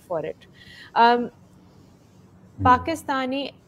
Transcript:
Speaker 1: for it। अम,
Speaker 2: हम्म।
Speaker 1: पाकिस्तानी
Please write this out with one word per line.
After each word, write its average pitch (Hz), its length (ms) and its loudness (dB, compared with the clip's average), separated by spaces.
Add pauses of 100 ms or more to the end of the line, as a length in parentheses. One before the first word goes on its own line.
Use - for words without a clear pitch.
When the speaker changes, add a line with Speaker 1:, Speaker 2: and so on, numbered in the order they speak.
(120)
Speaker 1:
for 160 80 -6
it। - 260 -12 (480)
अम, 233 120 6
Speaker 2:
हम्म। 240 200 2 (1400)
Speaker 1:
पाकिस्तानी 269 880 -2 (160)